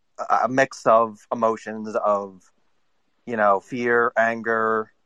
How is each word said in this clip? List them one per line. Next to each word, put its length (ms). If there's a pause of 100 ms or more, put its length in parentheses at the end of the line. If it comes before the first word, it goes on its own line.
(300)
a 180
mix 380
of 320 (160)
emotions 600
of, 480 (840)
you 100
know, 240
fear, 560
anger, 800 (120)